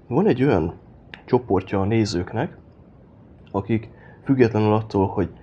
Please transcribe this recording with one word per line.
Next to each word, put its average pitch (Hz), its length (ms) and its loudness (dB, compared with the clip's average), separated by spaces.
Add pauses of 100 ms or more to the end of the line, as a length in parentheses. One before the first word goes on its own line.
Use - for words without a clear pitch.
van 160 200 0
egy 127 160 2
olyan 87 300 2 (520)
csoportja 104 560 0
a 95 40 -2
nézőknek, 107 720 -2 (960)
akik 110 380 -4 (340)
függetlenül 110 500 4
attól, 104 340 0
hogy 92 220 -2 (140)